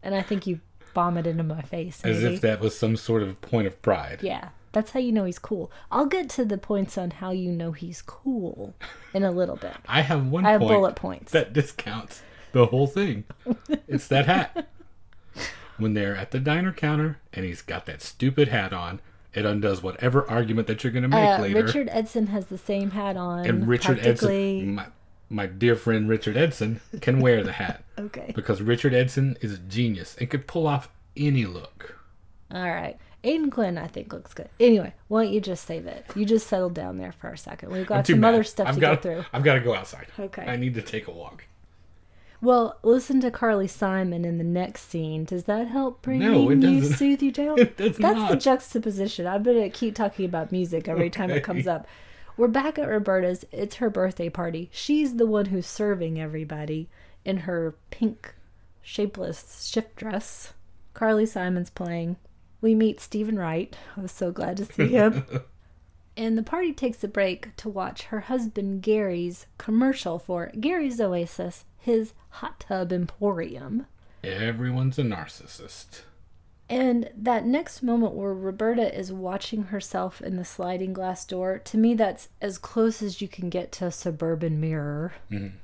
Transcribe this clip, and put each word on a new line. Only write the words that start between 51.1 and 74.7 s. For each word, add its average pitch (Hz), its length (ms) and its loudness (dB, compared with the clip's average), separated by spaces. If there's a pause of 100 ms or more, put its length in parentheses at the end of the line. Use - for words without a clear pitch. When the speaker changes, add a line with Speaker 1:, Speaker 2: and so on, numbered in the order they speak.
Speaker 1:
it 175 60 0
Speaker 2:
Okay. 143 80 0
Speaker 1:
comes 135 220 -2
up. 170 220 -2 (480)
We're 233 140 4
back 277 280 0
at 294 120 -2
Roberta's. 185 640 0
It's 202 220 -6
her 233 140 0
birthday 185 380 -2
party. 170 460 -6
She's 294 420 0
the 233 100 4
one 214 200 4
who's 190 200 -2
serving 180 540 -2
everybody 156 720 -6 (340)
in 190 140 -2
her 165 380 -2 (140)
pink, - 460 -4 (480)
shapeless - 840 -8
shift - 280 -4
dress. - 580 -8 (400)
Carly 220 320 2
Simon's 180 460 -2
playing. 170 460 -6 (440)
We 220 140 4
meet 220 260 4
Stephen 214 380 -4
Wright. 165 360 -4 (220)
I 196 40 -10
was 185 100 -8
so 175 200 -4
glad 180 260 -4
to 202 80 -4
see - 240 2
him. 220 420 4
Speaker 2:
<laughs> - 40 -8 (840)
Speaker 1:
And 226 200 0
the 226 60 0
party 339 280 -2
takes 254 320 -4
a 202 60 -4
break 196 480 -2
to - 100 -10
watch 196 360 -8
her 214 180 -6
husband 202 640 -4
Gary's 180 640 0 (100)
commercial 220 600 0
for 170 400 -6
Gary's 269 440 0
Oasis, 175 640 -2 (120)
his 226 360 0 (160)
hot - 320 -14
tub 185 320 -4
emporium. 180 920 -4 (380)
Speaker 2:
Everyone's 120 720 -2